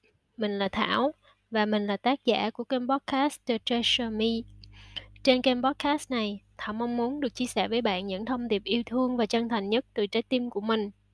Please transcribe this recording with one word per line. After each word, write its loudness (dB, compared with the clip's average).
mình -2
là 0
Thảo 2
và 2
mình 0
là 0
tác 0
giả 2
của -8
kênh -4
podcast 0
The 0
Treasure 0
Me. 0
Trên 6
kênh 2
podcast 0
này, -4
Thảo -8
mong -2
muốn -2
được -2
chia -2
sẻ 0
với 0
bạn 0
những -4
thông -2
điệp 2
yêu 0
thương 0
và 2
chân 0
thành -2
nhất 2
từ 0
trái -2
tim -2
của -6
mình. 0